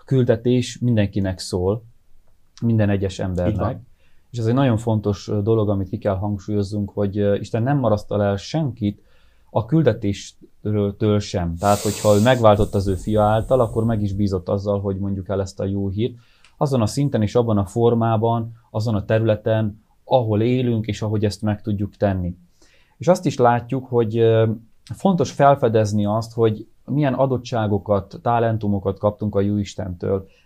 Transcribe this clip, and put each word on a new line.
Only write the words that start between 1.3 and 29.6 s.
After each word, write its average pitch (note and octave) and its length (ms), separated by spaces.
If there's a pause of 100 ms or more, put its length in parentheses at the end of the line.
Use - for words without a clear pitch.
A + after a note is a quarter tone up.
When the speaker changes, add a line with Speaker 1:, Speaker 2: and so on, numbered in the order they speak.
Speaker 1:
szól, G2 440 (800)
minden A2+ 280
egyes G2 300
embernek. F2+ 340
Speaker 2:
Így - 60
van. - 280 (420)
Speaker 1:
És A#2+ 80
ez A#2 80
egy A2+ 80
nagyon B2+ 240
fontos, G#2+ 500
ö, G#2+ 140
dolog, G#2+ 280
amit G2 200
ki G#2 80
kell G2 180
hangsúlyozzunk, G2+ 760
hogy, G2+ 280
ö, G2+ 180
Isten G#2+ 280
nem C#3+ 140
marasztal G#2 460
el G2+ 140
senkit A2 640 (480)
a - 160
küldetéstől G#2 1500
sem. F2 380
Tehát, G2+ 220
hogyha G#2 360
ő G2+ 60
megváltott A2 520
az G2 140
ő F#2+ 80
fia G#2+ 280
által, A2 360
akkor A2+ 260
meg A2+ 160
is G2+ 120
bízott G2 360
azzal, G2+ 320
hogy G2+ 160
mondjuk G2 320
el G2 120
ezt G2 180
a G2 60
jó G2 240
hírt, A#2 280 (400)
azon C3+ 240
a G#2+ 40
szinten C#3 360
és G#2 140
abban A2+ 220
a G2 80
formában, A#2 880 (180)
azon A2 260
a G2 100
területen, A2 800 (200)
ahol A2 380
élünk, A#2+ 440
és G#2 160
ahogy G#2+ 240
ezt G2+ 160
meg G#2 200
tudjuk G2+ 340
tenni. F#2 400 (640)
És B2 100
azt F#3 180
is C3+ 120
látjuk, A#2+ 480
hogy, A#2 320
ö, A2+ 340 (440)
fontos F3+ 360
felfedezni A2 760
azt, G#2+ 280
hogy A2 340 (180)
milyen C#3 280
adottságokat, G#2+ 1080
talentumokat A2 800
kaptunk G#2 360
a G2 60
jó G#2 160
Istentől G2 680 (180)